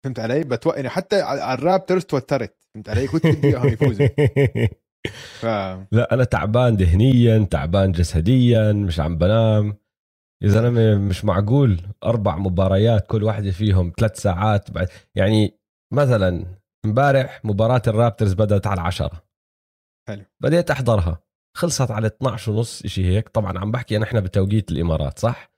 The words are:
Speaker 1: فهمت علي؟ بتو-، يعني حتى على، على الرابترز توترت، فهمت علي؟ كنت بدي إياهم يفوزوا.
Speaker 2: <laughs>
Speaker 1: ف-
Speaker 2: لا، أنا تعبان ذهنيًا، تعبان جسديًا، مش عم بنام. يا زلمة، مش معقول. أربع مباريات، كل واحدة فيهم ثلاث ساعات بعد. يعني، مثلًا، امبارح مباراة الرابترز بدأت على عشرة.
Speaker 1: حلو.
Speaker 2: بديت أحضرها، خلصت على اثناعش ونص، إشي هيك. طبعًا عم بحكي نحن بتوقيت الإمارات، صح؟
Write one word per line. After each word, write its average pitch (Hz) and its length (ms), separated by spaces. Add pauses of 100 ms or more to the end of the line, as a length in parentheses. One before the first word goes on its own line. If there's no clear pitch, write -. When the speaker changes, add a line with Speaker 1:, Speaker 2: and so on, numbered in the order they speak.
Speaker 1:
فهمت 127 160
علي؟ 123 240
بتو-، 135 320
يعني 131 140
حتى 190 320
على، 139 200
على 131 180
الرابترز 185 460
توترت، 127 520 (160)
فهمت 110 160
علي؟ 107 180
كنت 160 200
بدي - 200
إياهم 139 200
يفوزوا. 123 400
Speaker 2:
<laughs> - 1300
Speaker 1:
ف- 113 40 (460)
Speaker 2:
لا، 113 220
أنا 127 100
تعبان 113 520
ذهنيًا، 110 760
تعبان 92 400
جسديًا، 107 800
مش 98 280
عم 80 180
بنام. 104 600 (640)
يا 104 60
زلمة، 113 460
مش 101 300
معقول. 104 560 (220)
أربع 101 340
مباريات، 98 680
كل 107 160
واحدة 104 280
فيهم 92 480
ثلاث 110 220
ساعات 98 500
بعد. 85 180 (260)
يعني، 104 440 (340)
مثلًا، 98 520 (400)
امبارح 131 600
مباراة 110 420
الرابترز 107 460
بدأت 104 340
على 95 140
عشرة. 82 420 (840)
Speaker 1:
حلو. 101 160 (160)
Speaker 2:
بديت 156 320
أحضرها، 110 520 (340)
خلصت 135 340
على 110 160
اثناعش 113 400
ونص، 113 380
إشي 92 200
هيك. 95 240
طبعًا 95 300
عم 104 120
بحكي 117 260
نحن 110 240
بتوقيت 98 500
الإمارات، 76 480
صح؟ - 380